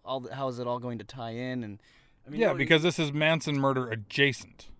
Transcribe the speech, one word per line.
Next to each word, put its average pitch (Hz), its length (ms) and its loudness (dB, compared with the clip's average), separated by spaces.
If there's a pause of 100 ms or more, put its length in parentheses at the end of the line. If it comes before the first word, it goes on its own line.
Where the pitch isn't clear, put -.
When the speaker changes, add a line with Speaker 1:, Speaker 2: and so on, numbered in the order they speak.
Speaker 1:
all 131 140 -4
the, 123 140 -12
how 135 140 -4
is 123 120 -6
it 120 80 -4
all 123 120 -2
going 120 200 -6
to 104 40 -10
tie 117 280 -10
in? 123 320 -4
And, 104 180 -12 (440)
I - 60 -20
mean, 226 100 0
Speaker 2:
Yeah, 214 60 6
Speaker 1:
no, 139 80 2
Speaker 2:
because 151 280 4
this 175 160 2
is 147 140 0
Manson 151 460 2
murder 131 300 2
adjacent. - 800 0 (100)